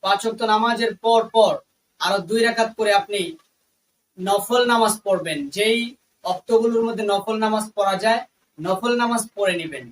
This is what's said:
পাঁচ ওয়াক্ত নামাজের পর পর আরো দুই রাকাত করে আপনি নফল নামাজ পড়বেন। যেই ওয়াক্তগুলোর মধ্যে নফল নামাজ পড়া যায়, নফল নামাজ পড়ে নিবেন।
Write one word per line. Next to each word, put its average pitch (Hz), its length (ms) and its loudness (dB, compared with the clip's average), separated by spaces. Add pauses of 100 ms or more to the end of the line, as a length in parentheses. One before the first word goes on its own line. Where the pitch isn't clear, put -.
পাঁচ 196 180 2
ওয়াক্ত 226 200 -4 (120)
নামাজের 226 380 0 (140)
পর 226 160 4 (140)
পর 202 180 6 (480)
আরো 185 160 0 (120)
দুই 226 180 0
রাকাত 226 300 0
করে 208 140 0 (100)
আপনি 202 200 -6 (960)
নফল 202 440 0 (100)
নামাজ 220 220 4 (120)
পড়বেন। 165 340 -2 (160)
যেই 220 240 2 (460)
ওয়াক্তগুলোর 226 640 2
মধ্যে 220 240 -4
নফল 196 240 -2 (100)
নামাজ 214 200 0 (100)
পড়া 196 280 0
যায়, 226 180 2 (380)
নফল 190 420 -2
নামাজ 233 200 0 (140)
পড়ে 196 260 0
নিবেন। 139 300 -12